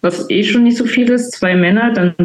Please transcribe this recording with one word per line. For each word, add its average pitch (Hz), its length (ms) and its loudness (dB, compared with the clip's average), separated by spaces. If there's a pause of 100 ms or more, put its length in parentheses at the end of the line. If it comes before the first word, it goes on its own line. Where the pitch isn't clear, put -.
was - 280 -4
eh 185 140 0
schon 240 200 2
nicht 233 140 2
so 240 80 -2
viel 240 240 0
ist, 240 240 -2
zwei 180 220 -2
Männer, 202 380 2
dann 180 200 0 (120)